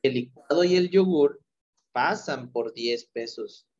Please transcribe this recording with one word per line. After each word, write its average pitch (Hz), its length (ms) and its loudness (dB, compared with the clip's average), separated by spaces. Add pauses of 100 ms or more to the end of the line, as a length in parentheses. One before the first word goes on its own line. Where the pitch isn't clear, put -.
El 131 100 2
licuado 143 520 -2
y 180 120 4
el 180 140 2
yogur 180 500 2 (520)
pasan 127 600 -4
por 113 220 -6
diez 117 320 -4
pesos. 117 600 -12 (120)